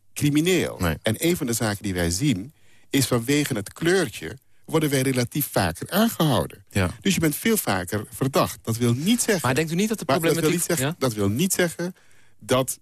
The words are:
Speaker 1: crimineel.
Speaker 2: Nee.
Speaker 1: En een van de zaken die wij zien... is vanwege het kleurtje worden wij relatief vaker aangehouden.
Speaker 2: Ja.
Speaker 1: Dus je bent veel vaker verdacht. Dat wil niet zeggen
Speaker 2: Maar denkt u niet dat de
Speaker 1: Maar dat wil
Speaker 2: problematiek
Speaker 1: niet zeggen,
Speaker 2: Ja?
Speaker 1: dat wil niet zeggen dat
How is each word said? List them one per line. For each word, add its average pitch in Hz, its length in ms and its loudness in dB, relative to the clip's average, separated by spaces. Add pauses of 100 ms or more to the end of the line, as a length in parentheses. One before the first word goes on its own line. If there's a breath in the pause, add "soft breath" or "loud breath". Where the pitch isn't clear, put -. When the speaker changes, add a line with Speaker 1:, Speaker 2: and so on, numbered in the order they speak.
(140)
Speaker 1:
crimineel. 147 680 2
Speaker 2:
Nee. 85 220 0
Speaker 1:
En 110 160 0
een 175 180 2
van 139 100 -4
de 117 60 -2
zaken 107 300 -2
die 98 120 -4
wij 87 160 0
zien... 107 420 -2 (380 soft breath)
is 139 160 2
vanwege 131 480 0
het 101 180 -6
kleurtje 160 680 -2 (260)
worden 151 260 0
wij 139 120 2
relatief 131 480 -2
vaker 90 400 -2
aangehouden. 160 800 0
Speaker 2:
Ja. 92 200 0 (100)
Speaker 1:
Dus 196 140 2
je - 60 0
bent 156 160 2
veel 226 200 0
vaker 101 540 -2
verdacht. 135 520 -2
Dat 113 140 -4
wil 120 180 2
niet 190 280 2
zeggen 196 200 2
Speaker 2:
Maar 123 120 0
denkt 156 160 0
u 165 40 -4
niet 202 140 2
dat 220 100 -2
de - 80 -8
Speaker 1:
Maar 135 140 2
dat 160 40 -4
wil 160 80 4
Speaker 2:
problematiek 165 360 0
Speaker 1:
niet 165 100 0
zeggen, 139 200 -2
Speaker 2:
Ja? 131 80 0
Speaker 1:
dat 110 80 0
wil 101 140 0
niet 147 240 0
zeggen 175 420 -2 (440 soft breath)
dat 127 440 0